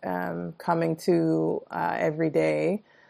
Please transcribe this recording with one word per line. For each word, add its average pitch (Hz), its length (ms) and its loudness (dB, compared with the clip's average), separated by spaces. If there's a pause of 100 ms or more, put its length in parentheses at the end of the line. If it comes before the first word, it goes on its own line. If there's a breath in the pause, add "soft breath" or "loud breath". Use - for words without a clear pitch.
um, 90 540 -4
coming 165 400 0
to, 160 760 2
uh, 170 260 -2
every 160 320 0
day 156 540 0 (260 soft breath)